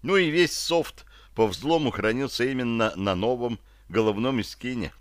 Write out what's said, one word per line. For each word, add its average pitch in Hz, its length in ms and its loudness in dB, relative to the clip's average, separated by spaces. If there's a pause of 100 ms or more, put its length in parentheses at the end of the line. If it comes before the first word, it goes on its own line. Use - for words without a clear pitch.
Ну 185 140 0
и 175 140 4
весь 165 280 2
софт - 460 -2 (320)
по 110 100 4
взлому 139 460 0
хранился 120 520 -2
именно 120 520 0
на 98 180 0
новом 120 460 -2 (280)
головном 110 540 0
скине. 120 580 -8